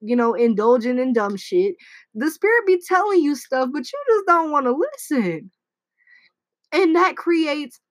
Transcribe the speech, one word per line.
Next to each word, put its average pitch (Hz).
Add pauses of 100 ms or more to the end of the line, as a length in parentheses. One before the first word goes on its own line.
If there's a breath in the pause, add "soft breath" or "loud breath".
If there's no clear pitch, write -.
you 220
know, 233
indulging 233
in 254
dumb 208
shit." 190 (380 loud breath)
The 262
spirit 453
be 370
telling 381
you 285
stuff, 254
but 294
you 571 (100)
just 403
don't 330
wanna 269
listen. 254 (1200 soft breath)
And 330
that 349
creates 302 (100)